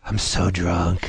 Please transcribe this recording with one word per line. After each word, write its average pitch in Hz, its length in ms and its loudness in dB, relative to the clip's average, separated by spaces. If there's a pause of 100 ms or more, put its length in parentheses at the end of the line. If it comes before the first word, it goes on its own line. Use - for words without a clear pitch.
I'm 104 140 -2
so - 320 0
drunk. 87 580 0